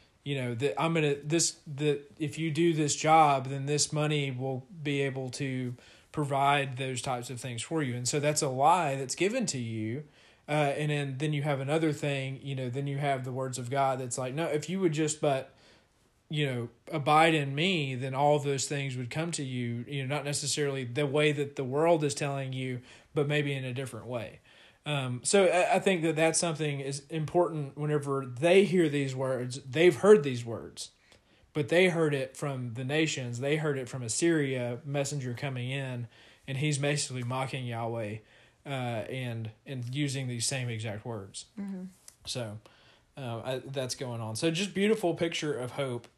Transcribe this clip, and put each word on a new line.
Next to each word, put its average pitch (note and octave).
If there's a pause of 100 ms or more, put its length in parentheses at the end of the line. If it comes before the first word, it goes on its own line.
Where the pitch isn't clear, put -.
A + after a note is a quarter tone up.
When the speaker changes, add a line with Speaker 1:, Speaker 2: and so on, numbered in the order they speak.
(260)
Speaker 1:
You C#3
know, B2
that C3+
I'm E3
gonna, D3
this, D3+ (180)
that C#3+ (180)
if D3+
you D#3+
do E3
this D3+
job, D3+
then C#3
this D3
money D3+
will B2+ (160)
be C#3+
able C3
to B2+ (380)
provide C#3
those C3
types B2
of B2+
things A#2+
for D#3+
you. B2
And B2
so D3+
that's D3+
a D3+
lie C#3+
that's C3+
given G#3+
to C#3+
you. A2+ (420)
Uh, D3+
and D3+
then, C#3+
then D3+
you C#3+
have C#3+
another D3+
thing, C3+
you C#3
know, C3
then C#3
you C#3
have C#3
the B2+
words C3
of B2
God C3+
that's B2+
like, B2+
"No, E3
if D3+
you F#3+
would F3
just D3+
but, C3+ (760)
you D3+
know, A#2+ (200)
abide D#3
in C#3
me, D3+
then C3
all D3
those C#3
things C#3
would B2+
come E3
to D3+
you," A#2+
you C#3
know, C3+
not C#3
necessarily C#3
the A#2+
way D3+
that C#3+
the C#3
world D#3
is C#3+
telling C#3
you, C3 (340)
but D3
maybe D3
in C3
a B2+
different A#2+
way. A#2+ (460)
Um, B2+
so G3
I, E3+
I F#3+
think F#3
that D#3
that's D#3+
something D3+
is C#3
important D#3+
whenever C#3
they C#3
hear E3
these C#3
words. C3
They've D#3
heard G3+
these B2
words, G#2+ (640)
but D3+
they F3+
heard D#3+
it C3
from B2+
the C3
nations. C3+
They C#3
heard D3+
it B2+
from C3
Assyria, C3
messenger C#3
coming B2+
in, B2+ (420)
and C#3
he's D3
basically C#3+
mocking C3
Yahweh, A#2 (480)
uh, -
and, A#2+ (140)
and B2+
using C3+
these A#2+
same B2+
exact G#2+
words. G2+ (120)
Speaker 2:
Mm-hmm. G3 (420)
Speaker 1:
So, A2 (580)
uh, A#2+
I, C3
that's C3+
going A#2+
on. A2
So E3
just F3+
beautiful G3
picture E3
of A#2+
hope. B2+ (100)